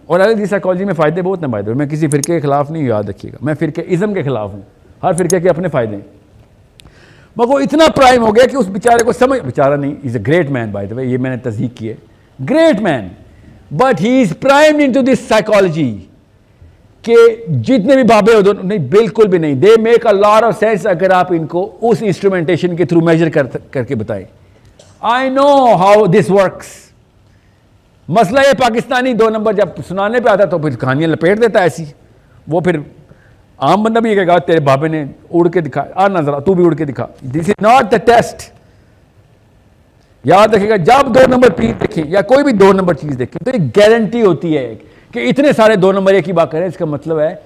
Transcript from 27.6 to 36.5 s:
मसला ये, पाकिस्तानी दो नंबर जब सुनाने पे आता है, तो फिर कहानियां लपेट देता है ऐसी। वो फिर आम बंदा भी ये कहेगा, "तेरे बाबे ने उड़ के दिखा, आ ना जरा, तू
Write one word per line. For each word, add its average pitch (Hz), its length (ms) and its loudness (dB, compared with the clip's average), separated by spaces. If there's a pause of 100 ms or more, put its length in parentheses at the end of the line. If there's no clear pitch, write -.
मसला 220 320 2
ये, 277 120 4
पाकिस्तानी 247 600 -2
दो 220 160 2
नंबर 214 260 -2
जब 185 260 -4
सुनाने 202 380 -4
पे 226 100 0
आता 202 140 2
है, 190 60 0
तो 170 100 -2
फिर 147 160 -4
कहानियां 139 360 -2
लपेट 180 280 0
देता 226 200 2
है 180 60 2
ऐसी। 156 280 -6 (560)
वो 170 120 -2
फिर 156 300 -4 (720)
आम 170 220 2
बंदा 226 160 0
भी 175 100 0
ये 196 60 0
कहेगा, 175 240 2
"तेरे 170 200 0
बाबे 143 300 0
ने 156 200 -6 (220)
उड़ 175 180 2
के 175 120 -2
दिखा, 143 240 -8 (120)
आ 190 100 2
ना 190 140 0
जरा, 143 180 -4
तू 185 160 0